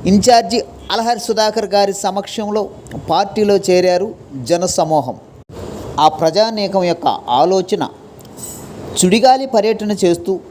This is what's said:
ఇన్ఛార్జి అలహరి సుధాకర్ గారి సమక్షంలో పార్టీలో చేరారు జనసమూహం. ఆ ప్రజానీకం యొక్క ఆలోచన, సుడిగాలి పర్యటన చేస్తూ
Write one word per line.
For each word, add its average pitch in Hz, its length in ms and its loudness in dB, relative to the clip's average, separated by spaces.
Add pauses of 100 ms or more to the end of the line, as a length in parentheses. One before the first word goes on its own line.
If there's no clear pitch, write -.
(120)
ఇన్ఛార్జి 226 480 4 (340)
అలహరి 226 320 -2
సుధాకర్ 214 500 0
గారి 196 180 2 (120)
సమక్షంలో 202 580 -4 (460)
పార్టీలో 202 460 2 (120)
చేరారు 180 400 2 (440)
జనసమూహం. 156 680 0 (880)
ఆ - 20 6 (140)
ప్రజానీకం 196 680 0
యొక్క 170 160 -2 (340)
ఆలోచన, 180 420 2 (1160)
సుడిగాలి 254 440 4 (100)
పర్యటన 214 360 0 (140)
చేస్తూ 175 280 0 (180)